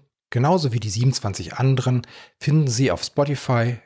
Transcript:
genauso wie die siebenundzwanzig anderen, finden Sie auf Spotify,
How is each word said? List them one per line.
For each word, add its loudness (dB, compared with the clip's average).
genauso 2
wie -2
die -4
siebenundzwanzig -2
anderen, 0
finden 2
Sie 2
auf -2
Spotify, 0